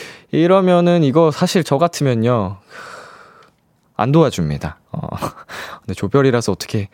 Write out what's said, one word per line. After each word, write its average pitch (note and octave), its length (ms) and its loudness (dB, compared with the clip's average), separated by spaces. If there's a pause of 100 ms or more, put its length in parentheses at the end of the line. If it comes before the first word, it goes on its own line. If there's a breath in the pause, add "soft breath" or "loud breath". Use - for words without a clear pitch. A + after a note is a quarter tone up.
(320 loud breath)
이러면은 F3 720 4
이거 D3+ 260 4
사실 F3 340 0
저 C#3+ 140 2
같으면요, A#2 800 0 (1400 loud breath)
안 A#2+ 140 -2
도와줍니다. E2 680 0 (120)
어, - 80 -10 (840 loud breath)
근데 F#2 140 -10
조별이라서 B2 580 0
어떻게 G2+ 420 -6